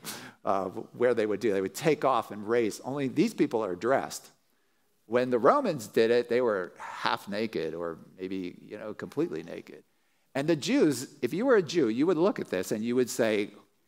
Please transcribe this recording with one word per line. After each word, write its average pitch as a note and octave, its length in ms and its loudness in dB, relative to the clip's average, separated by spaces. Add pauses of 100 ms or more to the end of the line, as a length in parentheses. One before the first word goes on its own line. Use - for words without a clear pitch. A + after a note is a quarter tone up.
(440)
uh, G2 200 0
where A#2 500 0
they G#2+ 120 0
would G2+ 140 -2
do. A2 120 2
They G2 80 2
would F#2+ 140 -2
take D3+ 300 0
off B2 260 2
and G#2 180 -10
race. A2+ 360 2
Only C3+ 240 -4
these D#3 260 0
people B2 300 0
are F2+ 120 -4
dressed. G#2+ 540 -2 (760)
When B2 240 2
the B2 80 2
Romans E3 480 4
did A2+ 240 4
it, A#2+ 180 2
they A#2+ 120 2
were G2+ 360 -2
half - 520 -4
naked G2 460 -4
or E2 240 -6 (200)
maybe, F#2 380 -6 (100)
you G2+ 100 -14
know, G#2+ 160 -12
completely F2+ 500 -6
naked. E2+ 400 -14 (520)
And C#3 120 -2
the E3+ 100 2
Jews, D3+ 680 0
if B2 100 -2
you G#3 140 0
were B3+ 100 6
a G3 60 4
Jew, D3 260 2
you B2+ 180 2
would F3 120 2
look F#3+ 200 2
at - 120 -8
this F#2 220 -2
and A2 120 -2
you A#2+ 100 0
would B2+ 140 2
say, G#2+ 420 0 (380)